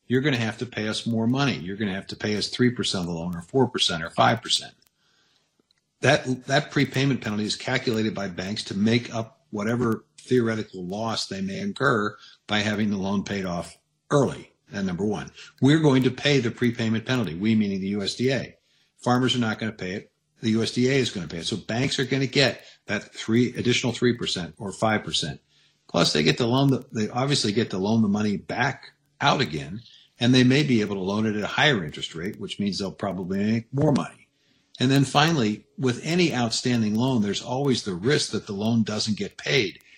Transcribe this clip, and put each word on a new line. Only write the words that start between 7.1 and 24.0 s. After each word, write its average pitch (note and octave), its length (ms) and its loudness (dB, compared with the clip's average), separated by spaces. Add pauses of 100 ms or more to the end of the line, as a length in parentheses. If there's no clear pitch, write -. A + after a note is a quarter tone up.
penalty G#2+ 240 -2
is G2 100 -4
calculated A2 600 -2
by G2 120 -6
banks F#2 380 -6
to - 100 -8
make A2+ 380 2
up A2+ 280 -8 (100)
whatever A2+ 520 -2 (260)
theoretical A2 560 0
loss G#2 400 -4
they G2 160 -8
may F#2+ 180 -6
incur G#2 560 0 (320)
by G#2 120 0
having G#2 300 0
the G2 160 -2
loan G2 180 -2
paid G2+ 220 -4
off F2 320 -8 (340)
early. B2+ 420 0 (180)
And G2 140 -4
number F#2 200 -2
one, G#2 260 -4 (300)
we're D3 260 6
going C3 160 6
to B2 80 4 (140)
pay C#3+ 140 4
the A#2 120 0
prepayment A#2 540 0
penalty, A2 300 -2
we G#2+ 200 2
meaning G2 260 2
the G2 160 -2
U G2+ 60 -4
S F#2+ 120 -4
D B2 160 0
A. A#2 240 -4 (520)
Farmers B2 280 4
are B2 120 2
not G#2+ 120 -2
gonna A2 120 -4 (140)
pay F#2 80 -4
it. A2+ 180 -10 (300)
The A2+ 100 0
U A2+ 100 2
S G#2+ 100 -2
D B2 180 2
A C3+ 40 2
is C3 180 2
gonna F2 160 -6
pay E2 120 -8
it. E2 80 -6
So G#2+ 100 -2
banks A2+ 420 -2
are C3 60 0
gonna C3+ 220 0 (160)
get A#2 200 -2 (220)
that G#2 360 -6
three, A#2 240 4 (160)
additional A#2+ 320 2
three - 280 2